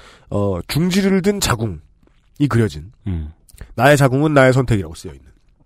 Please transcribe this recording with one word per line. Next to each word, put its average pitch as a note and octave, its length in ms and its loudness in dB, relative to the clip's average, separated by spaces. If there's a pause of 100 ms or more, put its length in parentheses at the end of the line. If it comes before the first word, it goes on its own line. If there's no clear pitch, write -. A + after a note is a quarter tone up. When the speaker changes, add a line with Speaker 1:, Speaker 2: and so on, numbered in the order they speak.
(300)
Speaker 1:
어, G2 360 -2
중지를 F#3+ 560 0
든 G3+ 160 -2
자궁이 G#2+ 400 -4 (720)
그려진 G2 400 -2 (160)
Speaker 2:
음. D#2+ 240 -8 (460)
Speaker 1:
"나의 C#3+ 200 4
자궁은 C#3 380 2
나의 C3 180 6
선택"이라고 G#2+ 440 -2
쓰여 E2+ 160 -16
있는 C2+ 160 -20 (380)